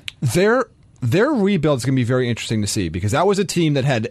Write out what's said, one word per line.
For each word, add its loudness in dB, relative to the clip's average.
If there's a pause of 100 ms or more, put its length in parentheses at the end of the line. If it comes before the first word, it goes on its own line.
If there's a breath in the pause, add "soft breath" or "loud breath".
(200)
Their, 0 (340)
their 2
rebuild 2
is -8
gonna 0
be 2
very 0
interesting -4
to -2
see -2
because -4
that 2
was 2
a 0
team 0
that 0
had -2